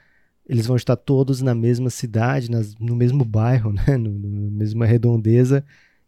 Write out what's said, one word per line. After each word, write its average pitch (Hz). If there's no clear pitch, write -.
eles 117
vão 127
estar 120
todos 131
na 131
mesma 120
cidade, 117
nas, 110
no 117
mesmo 123
bairro, 110
<laughs> -
né? 131
No, 110
no, 101
na 104
mesma 107
redondeza, 117